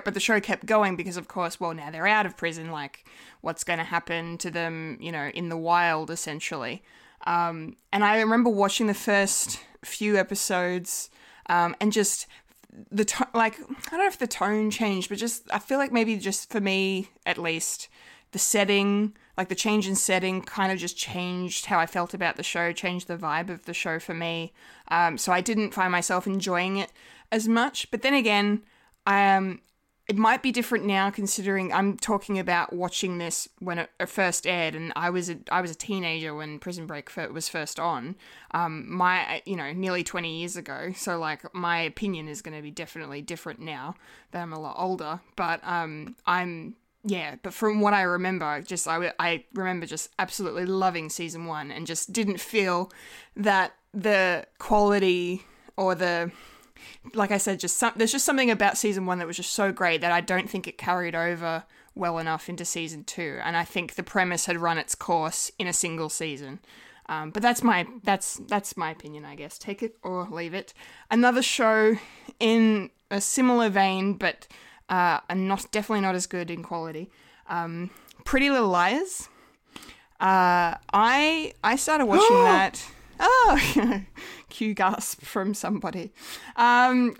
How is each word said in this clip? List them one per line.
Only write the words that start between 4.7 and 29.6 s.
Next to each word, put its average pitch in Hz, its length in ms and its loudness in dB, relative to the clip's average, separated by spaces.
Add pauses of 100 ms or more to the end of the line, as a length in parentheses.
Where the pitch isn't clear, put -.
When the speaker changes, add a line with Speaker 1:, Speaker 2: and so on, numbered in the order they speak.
Speaker 1:
you 165 100 -8
know, 147 180 -6
in 170 200 -6
the 165 80 -6
wild, 165 540 2
essentially. 156 720 -8 (420)
Um, 170 500 -2 (160)
and 202 120 2
I 214 160 6
remember 226 300 6
watching 202 360 4
the 208 80 2
first - 640 2 (240)
few 208 340 2
episodes, 180 920 -2 (380)
um, 175 340 4
and 208 100 4
just 208 360 0 (640)
the 208 140 2
to-, - 280 0
like, 226 260 2
I - 320 -12
don't 330 80 -2
know 392 60 4
if 381 140 0
the 247 80 0
tone 214 420 0
changed, 202 400 -2
but 202 80 -4
just, 226 340 -6
I - 60 -2
feel 269 220 -2
like 277 120 -2
maybe 226 260 2
just 190 340 -4
for 208 100 0
me, 190 480 0 (160)
at - 140 0
least, 165 500 -4 (440)
the 190 60 -4
setting, 202 760 2 (220)
like, 185 120 -2
the 185 60 -6
change 208 320 2
in 190 80 -2
setting 185 480 0
kind 190 280 -2
of 190 60 -2
just 175 200 -8
changed 180 720 -6
how 185 120 2
I 165 80 2
felt 175 260 -4
about 185 220 -2
the - 80 -8
show, 170 280 -2
changed 180 360 -6
the 175 100 -6
vibe 165 320 -4
of 175 160 -12
the 170 80 -8
show 165 240 -4
for 165 160 -8
me. 165 400 -6 (360)
Um, 165 280 2
so - 140 -2
I 180 100 4
didn't 214 300 0
find 185 200 0
myself 180 360 0
enjoying 190 500 0
it 196 140 -4 (400)
as 220 160 0
much. 240 440 2
But 220 100 -4
then 269 120 2
again, 208 500 4 (440)
um, 196 540 4 (460)